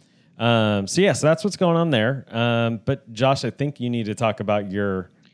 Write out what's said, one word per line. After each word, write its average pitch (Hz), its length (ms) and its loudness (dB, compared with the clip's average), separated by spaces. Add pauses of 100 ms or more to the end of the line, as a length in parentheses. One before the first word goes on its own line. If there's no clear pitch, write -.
(380)
Um, 110 500 2
so, - 120 0
yeah, 190 120 4
so 135 160 0
that's 160 160 2
what's 202 120 -4
going 170 200 2
on 170 140 2
there. 123 400 0
Um, 117 540 0
but, 135 280 -4
Josh, 131 320 0
I 117 60 -2
think 143 300 -6
you 123 80 -2
need 120 180 -2
to 104 100 -4
talk 110 240 0
about 104 300 -2
your, 95 380 -2 (240)